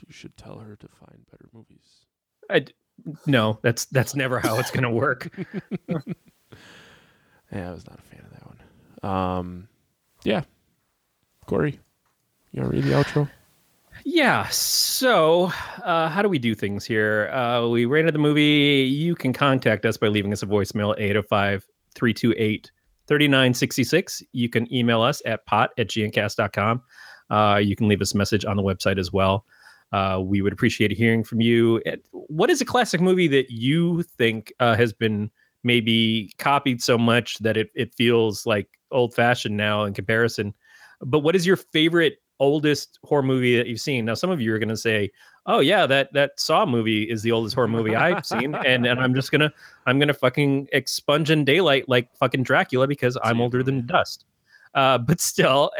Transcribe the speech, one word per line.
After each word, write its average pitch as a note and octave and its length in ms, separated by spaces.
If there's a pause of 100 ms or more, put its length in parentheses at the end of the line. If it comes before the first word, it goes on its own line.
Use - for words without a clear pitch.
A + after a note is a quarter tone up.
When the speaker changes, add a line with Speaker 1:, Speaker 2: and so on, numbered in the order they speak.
Speaker 1:
You - 60
should - 240
tell - 240
her G#2+ 160
to - 100
find - 460
better - 200
movies. - 520 (440)
Speaker 2:
I E3+ 120
d-, - 140 (520)
no, A2 360
that's, A#2 240
that's B2+ 280
never B2+ 240
how A2 220
it's B2 100
gonna B2 220
work. B2+ 360 (600)
<laughs> D#3+ 180 (1500)
Speaker 1:
Yeah, F2+ 180
I - 20
was F2 160
not - 100
a - 40
fan - 220
of - 80
that - 140
one. - 920
Um, F2+ 300 (560)
yeah. G3 180 (1040)
Corey, - 320 (760)
you C3 100
wanna C3 120
read C3+ 100
the C#3 60
outro? C#3+ 400 (760)
Speaker 2:
Yeah, A#3 440
so, F3+ 1000 (320)
uh, E3 260
how F#3+ 140
do G#3 60
we F3 100
do A#2 160
things G2+ 300
here? G#2+ 480
Uh, A#2+ 360
we A#2+ 180
rated D3+ 280
the D3+ 40
movie. D3 720
You D#3+ 240
can B2+ 180
contact B2 540
us A2 100
by A2 120
leaving G#2 240
us G#2 100
a G#2+ 40
voicemail G#2 460
at - 80
eight G2+ 160
oh G#2 60
five, G2+ 420 (300)
three A#2+ 180
two A2+ 240
eight, G#2+ 340 (360)
thirty D3 220
nine C3 260
sixty B2+ 300
six. - 380 (100)
You A#2+ 160
can A#2 260
email A#2 280
us C3 220
at A2+ 220
pot G#2+ 320
at G#2+ 100
G G#2+ 160
N G#2 60
cast G#2 260
dot G#2 160
com. A2 300 (480)
Uh, G#2 320
you G2+ 140
can G#2+ 120
leave G2 140
us G2+ 100
a - 40
message G2+ 280
on G2+ 120
the G2+ 60
website F#2+ 360
as F#2 140
well. F#2+ 340 (460)
Uh, F#2+ 300
we F#2+ 200
would G2+ 100
appreciate G#2+ 400
hearing A2+ 320
from A2 160
you. A#2 460
It, - 240
what D#3+ 400
is C#4+ 100
a B3 40
classic A3 360
movie F3+ 280
that C3 220
you E3 520
think, A2+ 580
uh, A#2 160
has A#2 160
been G#2+ 380 (340)
maybe A2+ 760
copied C#3 440
so A#2+ 160
much A#2 400
that A2 180
it, A2 180
it A#2+ 200
feels, A#2 520
like, G#2 220 (240)
old-fashioned A#2+ 640
now G#2+ 280
in G2+ 100
comparison? A2 600 (460)
But C#3+ 200
what D#3+ 140
is F3 120
your F#3 100
favorite E3 640 (200)
oldest C#3+ 680
horror C#3+ 180
movie B2+ 340
that A#2 120
you've A2+ 120
seen? C3 240
Now, A2+ 100
some F3+ 160
of E3 100
you A2+ 140
are G#2+ 40
gonna A2 180
say, G#2 340 (360)
"Oh, A3 140
yeah, E3 260
that, C3+ 260
that C#3+ 260
Saw F#3 280
movie A2 380
is G#2+ 180
the A#2 100
oldest A2+ 220
horror B2 140
movie A2 280
I've E3+ 300
seen." D#3+ 280
Speaker 1:
<laughs> D#3+ 120
Speaker 2:
And, B2 200
and B2 140
I'm B2+ 140
just C3 180
gonna, D3 200 (340)
I'm C3 140
gonna D3 140
fucking C#3 580
expunge D3 580
in D#3 140
daylight C#3+ 440
like B2 280
fucking C3 260
Dracula C3 460
because B2+ 340
I'm A#2 140
Speaker 1:
See, A#2 60
Speaker 2:
older B2 200
than C3 240
dust. - 380 (500)
Uh, C3+ 240
but A#2+ 220
still, C#3+ 600